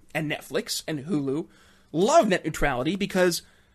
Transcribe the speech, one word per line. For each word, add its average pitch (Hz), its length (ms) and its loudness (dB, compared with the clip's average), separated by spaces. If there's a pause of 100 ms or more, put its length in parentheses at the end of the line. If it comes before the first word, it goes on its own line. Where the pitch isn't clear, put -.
(140)
and 156 160 -4
Netflix - 580 -6
and 147 180 -6
Hulu 151 420 -2 (440)
love 240 360 4
net 180 160 0
neutrality 147 520 -2
because 185 480 2 (320)